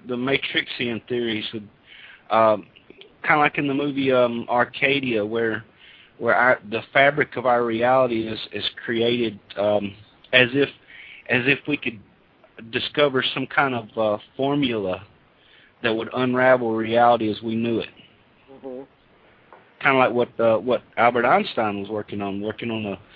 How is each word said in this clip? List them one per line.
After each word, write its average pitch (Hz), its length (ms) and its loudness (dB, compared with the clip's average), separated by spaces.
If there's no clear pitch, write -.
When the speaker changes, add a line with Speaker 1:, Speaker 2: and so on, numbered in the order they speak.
Speaker 1:
the 123 60 -6
Matrixian 127 920 -4
theories, 117 460 -4
with, 107 100 -12
um, 107 380 2
kinda 160 160 2
like 147 180 2
in 151 80 -2
the 139 80 0
movie, 139 380 -2
um, 120 380 2
Arcadia, 123 760 0
where, 113 380 -4
where 117 180 0
our, 123 240 4
the 110 120 -4
fabric 139 460 2
of 120 80 -4
our 120 180 2
reality 120 640 0
is, 110 120 -8
is 104 180 -6
created, 117 560 -2
um, 101 360 0
as 127 180 6
if, 135 160 2
as 120 160 0
if 139 200 2
we 147 120 -4
could 117 220 -8
discover 131 520 0
some 131 140 -6
kind 139 260 0
of, 113 240 -8
uh, 107 200 0
formula 120 680 -2
that 117 140 0
would 110 180 -6
unravel 127 640 2
reality 113 560 2
as 104 100 -8
we 113 140 -4
knew 117 240 -2
it. - 100 -8
Speaker 2:
Mm-hmm. 131 320 -14
Speaker 1:
Kinda 139 200 4
like 123 120 4
what, 120 280 -2
uh, 113 180 4
what 113 240 0
Albert 120 280 4
Einstein 123 540 2
was 98 100 -8
working 104 300 -8
on, 101 220 -6
working 107 300 -6
on 110 100 -6
the, 98 160 -6